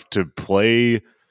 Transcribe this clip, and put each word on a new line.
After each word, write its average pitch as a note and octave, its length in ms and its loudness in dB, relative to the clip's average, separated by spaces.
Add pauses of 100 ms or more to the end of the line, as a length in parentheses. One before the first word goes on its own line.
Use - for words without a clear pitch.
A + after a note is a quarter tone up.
(120)
to G2 120 0
play. A2+ 760 0 (300)